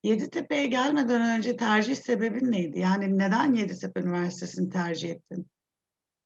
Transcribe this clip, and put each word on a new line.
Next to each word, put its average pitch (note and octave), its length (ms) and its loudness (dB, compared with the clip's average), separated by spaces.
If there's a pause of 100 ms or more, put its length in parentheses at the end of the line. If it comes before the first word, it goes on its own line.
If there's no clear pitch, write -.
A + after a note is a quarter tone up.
Yeditepe'ye C#4+ 600 0
gelmeden B3 720 2
önce A#3+ 200 -2
tercih G#3+ 380 2
sebebin A#3 560 0
neydi? F3+ 280 -2
Yani F#3+ 380 2
neden A3+ 360 4
Yeditepe F#3+ 460 -4
Üniversitesi'ni F3+ 720 -4
tercih E3+ 400 -4
ettin? F3+ 380 -12 (760)